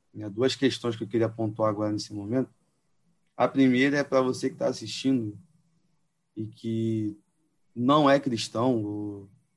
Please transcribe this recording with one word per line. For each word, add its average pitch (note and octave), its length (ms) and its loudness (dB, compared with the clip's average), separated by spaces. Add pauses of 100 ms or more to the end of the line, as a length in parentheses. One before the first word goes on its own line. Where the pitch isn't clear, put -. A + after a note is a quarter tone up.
(140)
né, G#2+ 160 -10
duas A#2 260 0
questões A#2+ 400 -2
que A2+ 80 -10
eu G2+ 40 -6
queria A2+ 200 2
pontuar A2 420 -2
agora G#2+ 220 -2
nesse G#2 220 -6
momento. G#2+ 360 -2 (840)
A B2 120 2
primeira C3+ 500 4
é C#3+ 60 2
pra C3+ 180 2
você B2+ 260 -2
que - 80 -4
tá B2 120 -2
assistindo A2+ 680 -2 (1000)
e A2 100 -6
que A2 720 -4 (580)
não C#3 320 4
é C#3 120 6
cristão, A#2 640 0
ou G#2 460 -8 (280)